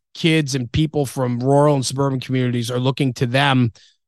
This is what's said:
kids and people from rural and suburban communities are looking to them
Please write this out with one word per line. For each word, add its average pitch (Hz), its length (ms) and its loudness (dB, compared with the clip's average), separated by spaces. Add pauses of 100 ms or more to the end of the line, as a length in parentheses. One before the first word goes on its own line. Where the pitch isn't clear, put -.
(120)
kids 160 420 0
and 123 160 -4
people 151 360 -2
from 123 340 -4
rural 143 340 4
and 131 120 -2
suburban 135 340 -2
communities 123 500 -2
are 123 80 -4
looking 131 360 0
to 127 120 -2
them 127 460 2 (360)